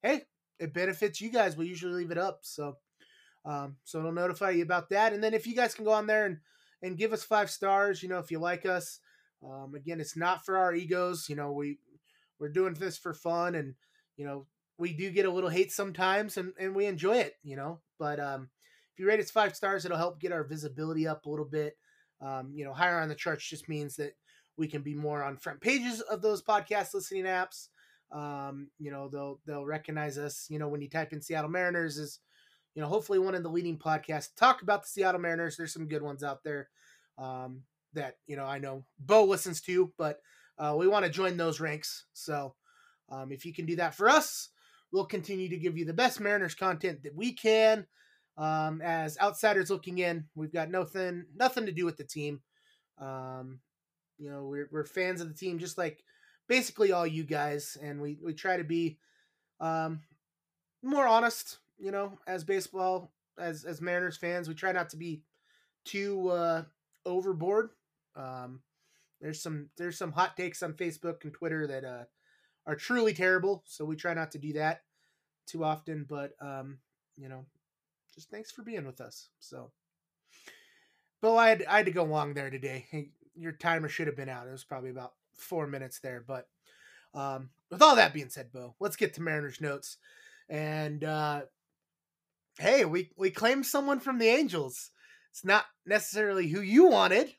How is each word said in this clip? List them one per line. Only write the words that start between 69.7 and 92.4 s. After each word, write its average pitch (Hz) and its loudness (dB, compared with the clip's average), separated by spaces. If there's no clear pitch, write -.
there's 175 -6
some 170 -6
hot 180 0
takes - -6
on 165 -4
Facebook 165 -6
and 151 -10
Twitter 160 -4
that, 135 -6
uh, 123 -12
are 151 -2
truly 226 2
terrible, 185 2
so - -10
we 156 -4
try 170 -4
not 160 -4
to 156 -12
do 147 -8
that 156 -2
too 160 -6
often, 156 -4
but, 143 -8
um, 135 -12
you 139 -18
know, 131 -16
just - -20
thanks 214 -14
for - -16
being 202 -8
with 131 -14
us. - -18
So, 123 -18
Bo, 226 6
I 233 10
had, 202 6
I 175 6
had 208 4
to 185 0
go 170 2
long 151 0
there 139 -6
today. 131 -8
Hey, 147 -8
your 165 -10
timer 160 0
should 160 -2
have 143 -4
been 135 -10
out. 123 -12
It 127 -14
was 131 -16
probably 131 -10
about 123 -12
four 160 -4
minutes 135 -8
there, 123 -10
but, 127 -8
um, 135 -6
with 180 2
all 294 12
that 180 8
being 139 -8
said, 127 -14
Bo, 123 -14
let's 202 -4
get 202 0
to 156 -10
Mariners 151 -4
notes. 143 -6
And, 151 -4
uh, 151 -2